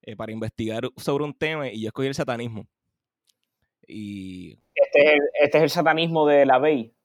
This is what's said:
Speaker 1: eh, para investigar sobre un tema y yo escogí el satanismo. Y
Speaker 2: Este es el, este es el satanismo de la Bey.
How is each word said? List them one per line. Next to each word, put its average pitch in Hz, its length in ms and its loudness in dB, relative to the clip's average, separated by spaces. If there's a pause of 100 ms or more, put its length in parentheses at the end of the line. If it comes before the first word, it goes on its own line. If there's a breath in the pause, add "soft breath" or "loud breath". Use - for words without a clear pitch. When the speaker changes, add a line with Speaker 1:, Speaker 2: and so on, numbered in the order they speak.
Speaker 1:
eh, 110 140 -16
para 113 160 -10
investigar 110 640 -6
sobre 143 280 -2
un 147 100 -10
tema 156 340 -4
y 110 140 -10
yo 107 60 -6
escogí 135 200 -4
el 139 60 -4
satanismo. 120 520 -6 (1200)
Y 95 720 -14 (160)
Speaker 2:
Este 143 300 4
es 151 100 6
el, 147 60 4 (220)
este - 160 2
es 156 60 4
el 147 60 0
satanismo 160 560 0
de 143 200 6
la 131 120 4
Bey. 135 360 0 (100)